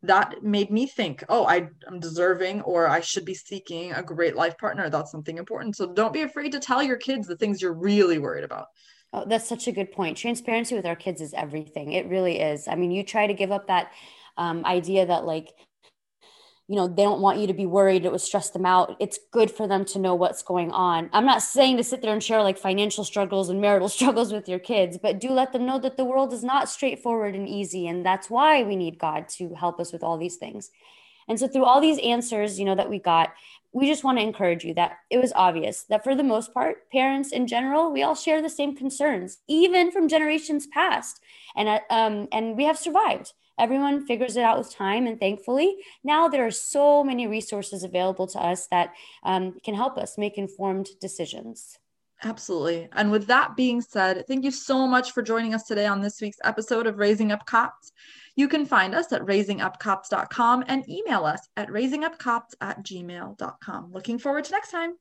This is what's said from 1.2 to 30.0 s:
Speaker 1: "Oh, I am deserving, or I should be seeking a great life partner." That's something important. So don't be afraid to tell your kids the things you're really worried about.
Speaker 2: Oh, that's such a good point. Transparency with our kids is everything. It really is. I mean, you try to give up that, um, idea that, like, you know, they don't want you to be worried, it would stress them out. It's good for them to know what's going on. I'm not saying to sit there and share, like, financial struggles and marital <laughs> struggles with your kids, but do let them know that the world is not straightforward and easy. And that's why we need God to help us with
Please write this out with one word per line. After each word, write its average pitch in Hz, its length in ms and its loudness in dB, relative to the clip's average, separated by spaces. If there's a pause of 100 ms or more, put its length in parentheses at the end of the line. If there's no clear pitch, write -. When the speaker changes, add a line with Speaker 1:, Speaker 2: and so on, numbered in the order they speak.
Speaker 1:
"Oh, 202 160 4
I 170 240 2 (180)
am 180 120 -12
deserving, 180 640 0
or 170 260 2
I 156 140 2
should 175 240 -6
be 185 100 -8
seeking 175 580 -12
a 139 100 -6
great 165 320 0
life 165 220 0
partner." 190 320 -4
That's 156 220 -4
something 160 260 -10
important. 220 380 -8
So 180 180 -6
don't 214 200 2
be 311 100 -2
afraid 294 280 -6
to 285 80 -6
tell 262 240 0
your 254 140 0
kids 247 300 -4
the 170 100 -8
things 202 240 -2
you're 180 120 -2
really 180 460 4
worried 80 240 -6
about. - 240 -10 (460)
Speaker 2:
Oh, - 120 -6
that's 220 220 0
such 240 200 -6
a 240 40 -2
good 190 200 -4
point. 170 260 -4
Transparency 233 560 -2
with 190 120 -4
our 170 100 -2
kids 165 260 -8
is 151 120 -12
everything. 151 580 -8
It 175 160 -2
really 180 320 0
is. 151 280 -2
I - 80 -4
mean, 175 160 0
you 196 120 -2
try 214 240 0
to 208 60 -2
give 196 180 -2
up 196 160 -4
that, 180 240 0 (460)
um, 170 280 -4
idea 180 420 2
that, 170 180 0
like, 160 280 -6 (1160)
you 202 80 -2
know, 180 100 2
they 180 160 2
don't 202 160 4
want 196 200 4
you 208 80 0
to 190 60 0
be 185 120 -2
worried, 190 400 4
it 175 80 2
would 175 80 -2
stress - 300 -2
them 180 140 -2
out. 185 360 4
It's 208 180 -6 (120)
good 220 200 4
for 214 160 -6
them 196 180 0
to 196 140 -6
know 185 160 2
what's 175 280 0
going 175 280 -2
on. 170 400 0
I'm 220 140 4
not 233 160 6
saying 262 340 4
to 233 80 2
sit 254 180 -4
there 220 120 0
and 214 100 -2
share, 220 180 2
like, 190 160 2
financial 196 460 -2
struggles 196 460 -2
and 190 100 -2
marital 202 300 4
<laughs> - 80 -6
struggles 233 340 2
with 214 160 -8
your 180 120 -4
kids, 180 380 0
but 208 220 -2
do 247 120 -4
let 262 200 2
them 247 140 -2
know 262 140 -2
that 262 180 -4
the 262 80 0
world 262 260 0
is 233 140 -8
not 269 240 0
straightforward 226 680 -2
and 196 140 -6
easy. 185 400 -6
And 175 160 -4
that's 190 240 0
why 277 340 4
we 202 140 -2
need 165 200 -4
God 160 320 -4
to 170 260 -10
help 170 260 -4
us 170 100 -8
with 170 120 -10